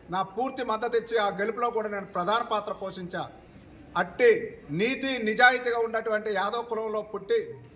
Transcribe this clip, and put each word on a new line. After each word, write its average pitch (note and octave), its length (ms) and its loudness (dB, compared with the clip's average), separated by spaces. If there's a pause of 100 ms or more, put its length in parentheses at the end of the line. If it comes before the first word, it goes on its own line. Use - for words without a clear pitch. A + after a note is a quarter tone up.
(100)
నా F#3 120 0
పూర్తి A#3+ 420 -4
మద్దతు A#3 320 0
ఇచ్చి A3+ 220 0
ఆ G3+ 100 4
గెలుపులో A3 420 -2
కూడా G#3+ 180 -2
నేను G3+ 180 -6
ప్రధాన G3+ 360 0
పాత్ర G#3+ 300 -2
పోషించా. F3+ 560 -8 (680)
అట్టి G3 640 4 (100)
నీతి B3 540 0
నిజాయితీగా B3 540 4
ఉన్నటువంటి A3 540 -2
యాదవ్ G#3 320 0
కులంలో G#3+ 380 -4
పుట్టి G#3 520 -2 (220)